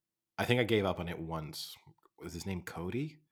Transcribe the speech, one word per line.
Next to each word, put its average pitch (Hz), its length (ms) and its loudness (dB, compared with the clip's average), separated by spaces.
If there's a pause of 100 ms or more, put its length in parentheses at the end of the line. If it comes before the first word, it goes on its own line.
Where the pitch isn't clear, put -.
(380)
I 101 80 2
think 123 160 6
I - 20 6
gave 104 220 4
up 90 140 2
on 85 100 -4
it 82 80 -4
once. 80 580 -6 (460)
Was 80 140 -8
his 82 100 -6
name 92 160 -2
Cody? 113 560 -4 (140)